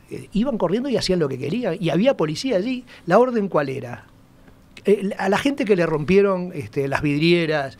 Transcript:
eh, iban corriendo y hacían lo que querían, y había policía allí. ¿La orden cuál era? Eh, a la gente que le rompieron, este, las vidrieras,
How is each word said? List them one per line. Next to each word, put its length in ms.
eh, 240
iban 240
corriendo 320
y 80
hacían 220
lo 100
que 80
querían, 420
y 100
había 260
policía 420
allí. 280
¿La 140
orden 280
cuál 220
era? 360
Eh, 320
a 100
la 100
gente 280
que 100
le 100
rompieron, 680
este, 340
las 140
vidrieras, 800